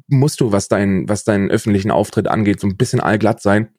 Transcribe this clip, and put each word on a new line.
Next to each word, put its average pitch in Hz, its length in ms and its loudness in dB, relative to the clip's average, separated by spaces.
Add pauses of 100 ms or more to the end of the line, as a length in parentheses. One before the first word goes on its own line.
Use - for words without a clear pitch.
musst 139 340 2
du, 113 100 2
was 101 160 0
dein, 98 400 0
was 104 160 -4
deinen 98 280 0
öffentlichen 101 400 0
Auftritt - 360 -2
angeht, 104 320 0
so - 80 -4
ein 98 100 -2
bisschen - 220 -2
allglatt 147 420 0
sein. 214 380 0